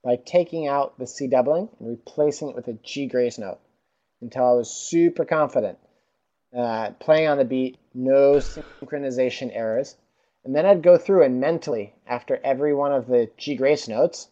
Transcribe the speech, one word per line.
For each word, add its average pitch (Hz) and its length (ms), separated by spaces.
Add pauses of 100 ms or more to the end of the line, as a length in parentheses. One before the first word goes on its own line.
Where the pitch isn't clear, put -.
by 123 120
taking 165 520
out 139 300
the 127 80
C 139 200
doubling 139 420 (120)
and 113 80
replacing 147 600
it - 40
with 123 140
a 113 60 (100)
G 143 240
grace 120 300
note 98 200 (640)
until 123 220
I 123 80
was 120 180
super 170 540
confident. 135 540 (800)
Uh, 113 440
playing 156 260
on 147 120
the 135 60
beat, 131 320 (160)
no 139 420
synchronization 135 1200
errors. 113 440 (480)
And 131 100
then 156 100
I'd 190 160
go 175 160
through 180 280
and 127 160
mentally, 139 520 (140)
after 123 380
every 139 280
one 143 200
of 123 160
the 120 280
G 147 200
grace 139 320
notes 127 440